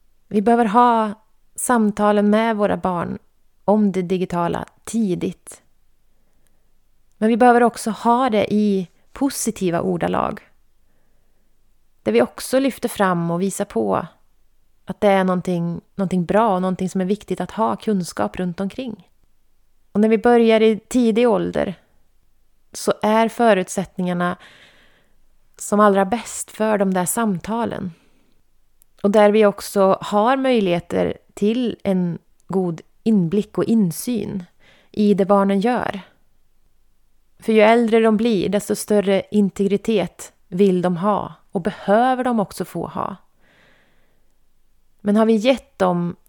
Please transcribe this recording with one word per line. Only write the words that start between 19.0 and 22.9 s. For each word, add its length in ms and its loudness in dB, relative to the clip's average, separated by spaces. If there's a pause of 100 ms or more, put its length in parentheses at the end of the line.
Och 80 -2
när 100 4
vi 80 4
börjar 440 4
i 180 4
tidig 500 2
ålder 460 -2 (960)
så 280 -4